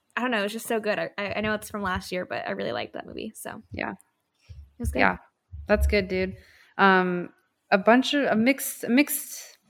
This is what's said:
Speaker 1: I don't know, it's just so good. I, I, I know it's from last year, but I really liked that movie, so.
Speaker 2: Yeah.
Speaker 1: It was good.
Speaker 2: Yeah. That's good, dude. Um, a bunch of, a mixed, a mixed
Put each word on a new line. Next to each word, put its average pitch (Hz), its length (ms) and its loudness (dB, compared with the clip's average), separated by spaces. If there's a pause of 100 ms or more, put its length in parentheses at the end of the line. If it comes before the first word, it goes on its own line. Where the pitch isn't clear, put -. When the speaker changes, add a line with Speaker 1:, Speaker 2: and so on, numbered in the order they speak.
(180)
Speaker 1:
I 226 40 -2
don't 247 100 0
know, 208 120 0
it's 202 100 -2
just 226 140 -8
so 226 140 0
good. 208 180 -2
I, 165 180 -4
I, 202 180 -6
I 208 60 -2
know 214 120 0
it's 208 180 -6
from 208 100 -6
last 185 300 -4
year, 180 140 -4
but - 200 -6
I - 60 -4
really 196 220 -4
liked 110 200 -6
that - 140 -10
movie, - 260 -10
so. - 380 -14
Speaker 2:
Yeah. - 200 -4
Speaker 1:
It - 640 -20 (220)
was 240 140 -4
good. 254 80 -2
Speaker 2:
Yeah. - 180 4 (500)
That's 208 200 4
good, 196 220 2
dude. 185 260 -2 (420)
Um, 185 520 4 (420)
a 202 60 6
bunch 233 360 6
of, 285 120 2
a 202 100 2
mixed, 254 480 0
a 226 60 -6
mixed - 680 0 (120)